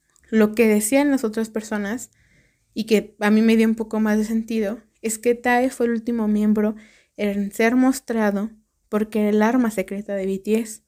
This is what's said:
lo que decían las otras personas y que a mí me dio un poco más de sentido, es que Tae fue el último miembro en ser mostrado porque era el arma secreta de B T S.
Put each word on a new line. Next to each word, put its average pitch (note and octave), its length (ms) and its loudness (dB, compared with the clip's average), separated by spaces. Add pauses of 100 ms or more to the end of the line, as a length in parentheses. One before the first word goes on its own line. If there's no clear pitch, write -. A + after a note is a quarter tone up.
(320)
lo G#3+ 240 2
que A3+ 120 4
decían C4+ 440 2
las C4+ 120 0
otras A3 260 -4
personas G#3+ 600 -8 (640)
y G#3+ 120 -6
que G#3 340 0
a G#3 100 2
mí G#3+ 140 4
me A3+ 120 4
dio A3 120 4
un A3 80 0
poco A3 240 -4
más G#3+ 180 2
de G#3+ 80 0
sentido, A3 560 -4 (220)
es A3 160 -6
que A#3+ 160 0
Tae B3 340 0
fue B3+ 160 -4
el A#3 60 0
último A3+ 360 -2
miembro G#3+ 480 2 (420)
en G3+ 340 -4
ser A#3 240 0
mostrado A3+ 760 0 (400)
porque G#3+ 320 -2
era G#3 80 2
el G#3+ 120 4
arma A#3 300 2
secreta G3+ 440 -6
de F#3+ 100 -4
B G3 140 -2
T G#3+ 200 0
S. - 280 -10